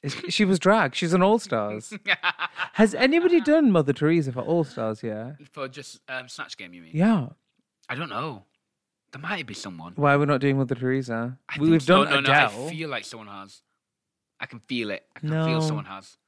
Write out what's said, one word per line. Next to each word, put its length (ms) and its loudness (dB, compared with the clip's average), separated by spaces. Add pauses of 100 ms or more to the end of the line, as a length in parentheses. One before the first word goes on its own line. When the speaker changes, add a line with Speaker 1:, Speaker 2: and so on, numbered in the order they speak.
Speaker 1:
It's, 120 -6 (200)
she 100 4
was 140 2
drag. 360 4
She's 200 -2
an 80 4
All-Stars. 720 0 (400)
Speaker 2:
<laughs> 400 -10
Speaker 1:
Has 200 6
anybody 460 4
done 320 4
Mother 220 4
Teresa 380 0
for 100 -6
All-Stars 600 -4
yet? 340 -10 (160)
Speaker 2:
For 140 -12
just, 340 -18 (100)
um, 180 -10
Snatch 300 -14
Game, 160 -18
you 80 -20
mean? 100 -20
Speaker 1:
Yeah. 360 2 (600)
Speaker 2:
I 60 -6
don't 160 -8
know. 340 -8 (680)
There 100 -16
might 240 -6
be 80 -12
someone. 420 -14
Speaker 1:
Why 180 4
are 40 4
we 80 2
not 160 0
doing 160 2
Mother 160 -2
Teresa? 640 -4 (100)
Speaker 2:
I 100 -10
Speaker 1:
We, 80 2
Speaker 2:
think 60 6
Speaker 1:
we've 100 4
Speaker 2:
so. 220 6
Speaker 1:
done 80 -2
Speaker 2:
No, 80 2
no, 100 0
Speaker 1:
Adele. 360 2
Speaker 2:
I 40 -8
feel 200 -8
like 160 -8
someone 220 -16
has. 340 -18 (760)
I 60 -10
can 140 -18
feel 320 -6
it. 140 -8 (120)
I 40 -18
can 100 -4
feel 160 0
Speaker 1:
No. 140 0
Speaker 2:
someone 260 -2
has. 420 -18